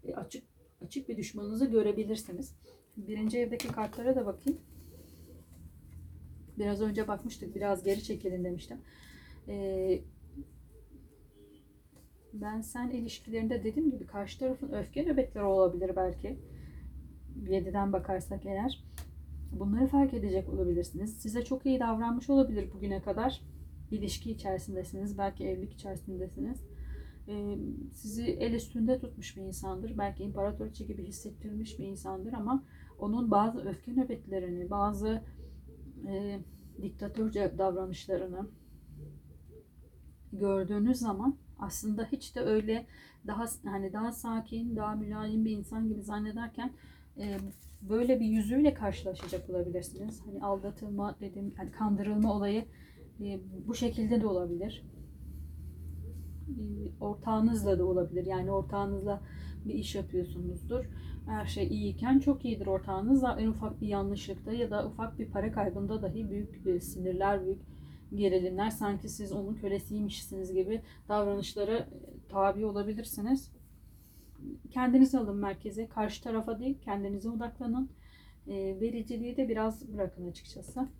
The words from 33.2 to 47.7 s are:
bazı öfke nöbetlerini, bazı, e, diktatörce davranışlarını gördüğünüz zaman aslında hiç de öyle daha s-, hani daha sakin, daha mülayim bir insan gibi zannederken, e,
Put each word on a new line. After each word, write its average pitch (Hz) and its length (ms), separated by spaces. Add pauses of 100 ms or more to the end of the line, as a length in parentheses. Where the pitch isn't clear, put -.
bazı 220 340
öfke 202 300
nöbetlerini, 185 760
bazı, 208 540 (840)
e, 196 320 (420)
diktatörce 202 760
davranışlarını 185 880 (1900)
gördüğünüz 202 640
zaman 233 400 (220)
aslında 214 520
hiç - 240
de 254 40
öyle 214 460 (420)
daha 214 200
s-, - 220
hani 196 240
daha 220 180
sakin, 226 640
daha 214 200
mülayim 214 500
bir 220 60
insan 220 360
gibi 208 140
zannederken, 214 720 (440)
e, 202 200 (440)